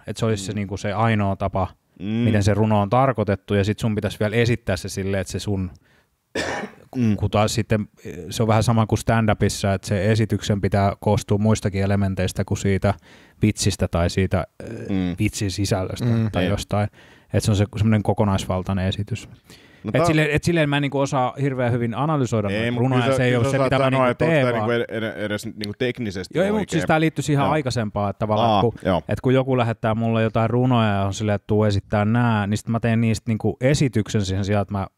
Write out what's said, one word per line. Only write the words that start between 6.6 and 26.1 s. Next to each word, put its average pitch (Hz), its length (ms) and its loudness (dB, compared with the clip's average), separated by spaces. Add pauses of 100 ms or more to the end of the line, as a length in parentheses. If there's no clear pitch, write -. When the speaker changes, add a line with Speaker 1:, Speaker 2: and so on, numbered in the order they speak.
Speaker 2:
Mm. 110 200 2
Speaker 1:
kun 98 140 -2
taas 107 240 2
sitten, 107 340 -2 (420)
se - 120 -4
on 110 60 2
vähän 110 140 4
sama 110 240 2
kuin 107 120 0
stand-upissa, 104 760 0
että - 140 -6
se 104 240 0
esityksen 107 480 0
pitää 98 400 2
koostua 104 380 0
muistakin 104 440 0
elementeistä 98 600 0
kuin 95 140 -2
siitä 98 360 0 (480)
vitsistä 104 460 0
tai 85 220 0
siitä, 92 360 0 (420)
Speaker 2:
Mm. 92 300 -2
Speaker 1:
vitsin 107 320 -2
sisällöstä 95 560 -2
Speaker 3:
Mm. 113 260 0
Speaker 1:
tai 90 100 0
Speaker 2:
Niin. 90 80 2
Speaker 1:
jostain. 101 380 -2 (360)
Että - 160 -2
se 113 100 0
on 107 60 4
se, 104 100 2 (100)
semmonen 110 260 2
kokonaisvaltainen 95 840 0
esitys. 101 420 -6 (560)
Speaker 2:
No 98 40 -6
Speaker 1:
Et 107 40 -2
Speaker 2:
tää 156 80 2
on 170 60 2
Speaker 1:
silleen, 156 240 2
et 147 140 0
silleen 165 240 2
mä 143 80 0
en 147 60 2
niinku 143 160 -2
osaa 135 420 0
hirveän 127 320 0
hyvin 117 220 -2
analysoida 123 540 0
Speaker 2:
Ei, 98 100 0
Speaker 1:
noita 117 140 0
Speaker 2:
mut 120 80 -2
Speaker 1:
runoja, 127 220 2
Speaker 2:
kyllä 131 140 2
Speaker 1:
se 135 80 2
ei 123 60 2
Speaker 2:
kyllä 123 80 2
Speaker 1:
oo 117 60 2
Speaker 2:
sä 139 60 2
Speaker 1:
se, 135 60 0
Speaker 2:
osaat 135 100 2
Speaker 1:
mitä 131 120 0
mä 135 60 2
Speaker 2:
sanoa, 131 220 2
Speaker 1:
niinku 123 40 4
Speaker 2:
että 123 140 0
onks 165 100 2
Speaker 1:
teen, 135 120 4
Speaker 2:
tää 123 140 2
Speaker 1:
vaan 110 80 0 (120)
Speaker 2:
niinku - 120 -6
ed-, 101 100 -4
ed-, 104 220 -6
edes 104 220 -4
niinku 104 320 -8
teknisesti 117 600 -4